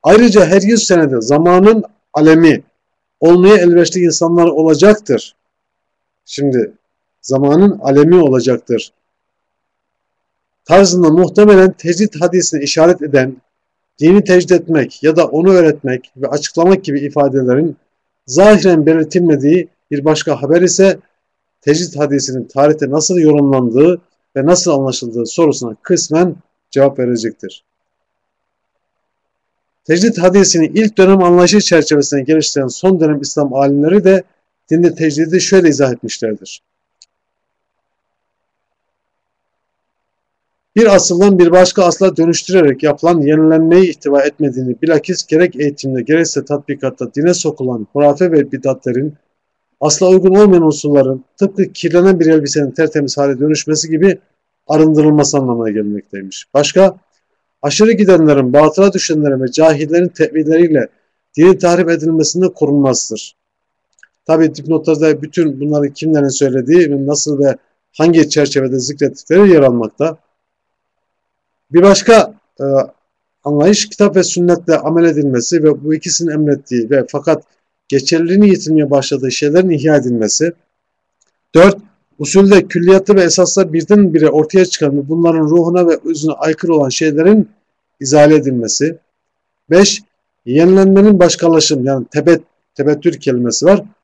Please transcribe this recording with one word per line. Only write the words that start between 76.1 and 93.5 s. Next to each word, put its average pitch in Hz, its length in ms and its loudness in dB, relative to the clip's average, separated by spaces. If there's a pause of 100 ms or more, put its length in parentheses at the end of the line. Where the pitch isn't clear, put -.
emrettiği 143 580 -4
ve 135 200 0
fakat 143 340 -4 (440)
geçerliliğini 170 640 0
yitirmeye 156 420 0
başladığı 135 400 -4
şeylerin 160 380 -2
ihya 151 260 0
edilmesi. 123 580 -4 (1000)
Dört, 190 220 6 (420)
usulde 190 480 2
külliyatı 190 480 2
ve 190 80 4
esaslar 175 500 -2
birdenbire 165 560 2
ortaya 156 360 0
çıkan 143 320 -4
ve 139 120 -6
bunların 165 320 0
ruhuna 170 460 0
ve 160 180 0
özüne 156 280 -4
aykırı 160 420 -4
olan 143 140 0
şeylerin 160 600 0 (500)
izale 147 360 4
edilmesi. 135 640 -4 (720)
Beş, 190 340 2 (420)
yenilenmenin 190 760 4
başkalaşım, 160 640 0
yani 135 200 -4
tebet-, 160 380 0 (320)
tebettür 147 440 -4
kelimesi 123 460 -4